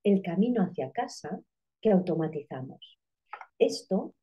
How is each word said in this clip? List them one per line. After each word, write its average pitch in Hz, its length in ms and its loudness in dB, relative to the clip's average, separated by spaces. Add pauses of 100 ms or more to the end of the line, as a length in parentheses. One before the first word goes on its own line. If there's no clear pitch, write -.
el 196 180 4
camino 196 400 2
hacia 139 300 -4
casa - 480 -8 (400)
que 220 100 2
automatizamos. 156 1080 -2 (600)
Esto 262 640 0